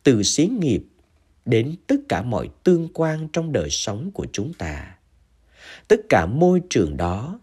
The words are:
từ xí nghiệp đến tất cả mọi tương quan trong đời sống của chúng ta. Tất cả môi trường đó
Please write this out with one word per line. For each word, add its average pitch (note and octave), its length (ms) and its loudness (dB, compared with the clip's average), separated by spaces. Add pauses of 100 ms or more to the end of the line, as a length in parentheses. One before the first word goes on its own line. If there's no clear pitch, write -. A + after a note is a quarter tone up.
từ A#2 200 6
xí D3 240 2
nghiệp E3 360 0 (640)
đến A#2 300 0 (120)
tất C#4 100 2 (120)
cả F#2 120 -2
mọi G2 280 -4 (140)
tương E3 300 4
quan D#3+ 400 -2
trong E3 180 -4
đời E2 180 -2
sống A2+ 420 -6
của - 200 -8
chúng C3 220 -8
ta. D#2 420 -10 (1000)
Tất A3 160 -2
cả F#2+ 160 4
môi E3+ 440 4
trường D2+ 280 0
đó G2+ 460 -4